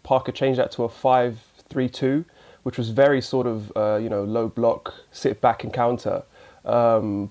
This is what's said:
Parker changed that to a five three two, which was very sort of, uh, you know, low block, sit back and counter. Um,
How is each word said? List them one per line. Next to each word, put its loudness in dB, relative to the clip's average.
Parker 0
changed 0
that 0
to -2
a -2
five 2
three -2
two, -2
which -6
was -2
very 4
sort -2
of, -4
uh, 2
you -4
know, -2
low -2
block, 0
sit -2
back 2
and -8
counter. -2
Um, 2